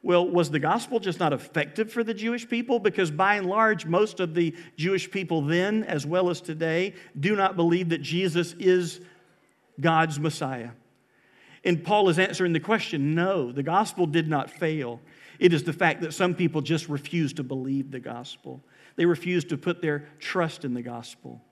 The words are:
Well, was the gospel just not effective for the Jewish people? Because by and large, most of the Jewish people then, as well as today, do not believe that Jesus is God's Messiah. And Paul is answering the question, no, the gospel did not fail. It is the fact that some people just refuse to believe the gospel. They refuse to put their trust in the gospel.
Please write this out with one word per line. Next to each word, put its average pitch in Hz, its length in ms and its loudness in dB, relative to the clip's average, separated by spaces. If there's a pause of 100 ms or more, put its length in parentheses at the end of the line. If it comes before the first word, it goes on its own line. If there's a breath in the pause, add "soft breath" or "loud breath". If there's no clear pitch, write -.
Well, 180 260 4
was 170 220 2
the 151 100 0
gospel 220 400 0
just 185 180 -4
not 160 140 2
effective 147 580 -4
for 233 140 -2
the 220 100 -4
Jewish 233 340 -6
people? 240 300 0
Because 190 320 0
by 185 240 2
and 196 140 -2
large, 214 380 2
most 196 340 2
of 165 140 -2
the 170 200 2 (220 loud breath)
Jewish 180 340 -2
people 170 320 -2
then, 185 400 2
as 143 240 -4
well 180 240 2
as 175 100 -4
today, 165 540 -2 (240 loud breath)
do 185 160 2
not 196 220 2
believe 170 320 4
that 160 140 0
Jesus 170 580 0
is 185 400 2 (800 loud breath)
God's 160 400 2
Messiah. 131 500 -4 (960 soft breath)
And 175 180 2
Paul 196 260 4
is 165 120 4
answering 185 320 2
the 156 80 2
question, 160 560 0
no, 170 340 0
the 135 140 -4
gospel 185 420 2
did 160 220 0
not 147 220 0
fail. 143 500 -4 (400 loud breath)
It 180 120 8
is 143 120 2
the 160 80 -2
fact 165 300 2
that 156 120 -6
some 180 180 2
people 165 280 0
just 156 280 -2
refuse 147 460 -2
to 143 80 -6
believe 135 480 -4
the 131 80 -10
gospel. 131 640 -14 (320 soft breath)
They 165 100 0
refuse 170 420 2
to 139 100 -4
put 170 260 -4
their 147 240 -2 (140)
trust 165 440 -4
in 127 100 -4
the 120 80 -6
gospel. 120 680 -14